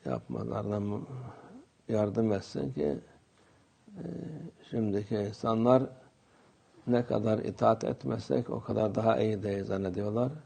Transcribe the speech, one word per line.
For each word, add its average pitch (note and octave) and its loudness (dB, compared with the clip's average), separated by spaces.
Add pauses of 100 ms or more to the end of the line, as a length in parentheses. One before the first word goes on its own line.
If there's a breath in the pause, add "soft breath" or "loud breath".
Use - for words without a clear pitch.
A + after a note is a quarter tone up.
yapmalarına G#2 -4 (880 loud breath)
yardım G#2+ 2
etsin C3 -4
ki, D3 0 (880 soft breath)
e, G3 -12 (640)
şimdiki G#2+ -2
insanlar A2+ 4 (1040 soft breath)
ne A#2+ 4
kadar A2 2
itaat A2+ 2
etmesek A#2+ -2
o A#2 -4
kadar A2 0
daha A2+ 4
iyi G#2+ 0
diye G2 -2
zannediyorlar. G2+ -2 (140)